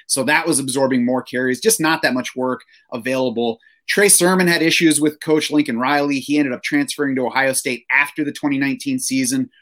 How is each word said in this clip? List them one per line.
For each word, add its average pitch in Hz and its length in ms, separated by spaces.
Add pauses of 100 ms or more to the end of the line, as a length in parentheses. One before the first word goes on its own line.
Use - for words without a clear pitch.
So - 160
that 151 240
was 151 140
absorbing 131 440
more 127 180
carries, 127 380
just 220 200
not 156 220
that 127 120
much 127 220
work 127 260 (300)
available. 120 640 (300)
Trey 202 200
Sermon 185 380
had 170 160
issues 160 380
with 151 180
Coach 156 320
Lincoln 143 300
Riley. 143 400
He 143 180
ended 139 140
up 120 100
transferring 143 540
to 127 100
Ohio 131 280
State 131 360
after 147 320
the 143 80
twenty 143 260
nineteen 135 440
season. 131 500 (120)